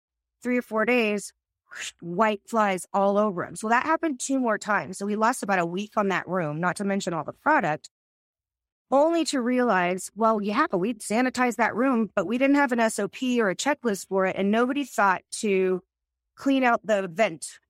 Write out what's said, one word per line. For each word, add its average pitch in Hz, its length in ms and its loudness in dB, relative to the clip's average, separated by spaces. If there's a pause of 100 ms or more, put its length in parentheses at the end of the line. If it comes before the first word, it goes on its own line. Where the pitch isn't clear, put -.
(420)
three 247 160 -2
or 240 40 -2
four 220 240 -2
days, 220 480 0 (680)
white 202 480 -2
flies 202 460 0
all 196 240 2
over 202 260 0
'em. 160 140 -12
So 220 100 -8
that 233 180 2
happened 320 360 -2
two 269 180 -2
more 226 180 0
times. 185 400 -4
So 202 80 -6
we 208 120 -2
lost 226 260 0
about 196 160 0
a 170 60 2
week 190 320 -6
on 202 100 2
that 180 180 -2
room, 160 360 -4
not 180 160 -2
to 202 80 -6
mention 196 280 -2
all 151 120 -6
the - 80 -10
product, 208 560 0 (1000)
only 320 360 4
to 269 160 -2
realize, 214 760 0
well, 220 260 2
yeah, 214 300 0
we'd 208 300 -2
sanitized 247 560 0
that 220 180 0
room, 226 400 2
but 185 100 0
we 220 120 -2
didn't 277 180 4
have 285 160 2
an 233 80 0
S 220 180 2
O 202 120 -2
P 247 320 -2
or 202 80 2
a 175 60 -2
checklist 240 520 -2
for 190 180 0
it. 185 120 -2
And 196 120 0
nobody 247 360 0
thought 196 380 0 (160)
to 185 420 0 (560)
clean 269 260 0
out 233 220 4
the 196 260 0
vent, 170 480 -4 (100)